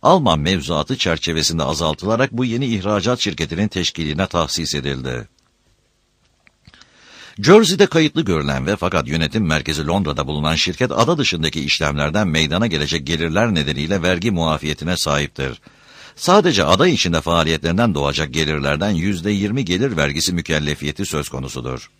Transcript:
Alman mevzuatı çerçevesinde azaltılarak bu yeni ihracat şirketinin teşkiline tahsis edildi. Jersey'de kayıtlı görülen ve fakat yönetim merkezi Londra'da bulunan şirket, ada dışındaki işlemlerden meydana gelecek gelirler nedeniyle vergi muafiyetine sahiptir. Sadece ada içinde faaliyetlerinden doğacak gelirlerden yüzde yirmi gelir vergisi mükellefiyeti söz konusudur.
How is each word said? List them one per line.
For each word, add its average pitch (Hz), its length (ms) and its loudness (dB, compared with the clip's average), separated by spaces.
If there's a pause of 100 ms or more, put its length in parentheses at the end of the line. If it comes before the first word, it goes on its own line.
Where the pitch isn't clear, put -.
Alman 131 380 4
mevzuatı 80 580 -2
çerçevesinde 80 640 0
azaltılarak 82 680 0
bu 123 140 -2
yeni 123 200 -2
ihracat 107 540 0
şirketinin 82 480 -2
teşkiline 82 600 -2
tahsis 78 480 -2
edildi. 65 520 -6 (2000)
Jersey'de 190 460 6
kayıtlı 160 360 2
görülen 71 460 0
ve 101 80 2
fakat 87 320 0
yönetim 82 380 0
merkezi 78 420 -2
Londra'da 76 400 0
bulunan 76 280 0
şirket, 92 360 -2
ada 147 260 2
dışındaki 80 440 -2
işlemlerden 76 680 0
meydana 80 400 0
gelecek 76 400 -2
gelirler 82 460 0
nedeniyle 76 480 -2
vergi 90 300 0
muafiyetine 80 680 -2
sahiptir. 71 640 -2 (540)
Sadece 170 480 4
ada 95 240 4
içinde 87 340 2
faaliyetlerinden 85 760 2
doğacak 71 380 -2
gelirlerden 76 580 0
yüzde 92 400 -2
yirmi 104 340 -2
gelir 117 320 -2
vergisi 76 360 0
mükellefiyeti 76 720 -2
söz 73 240 -4
konusudur. 64 600 -10 (100)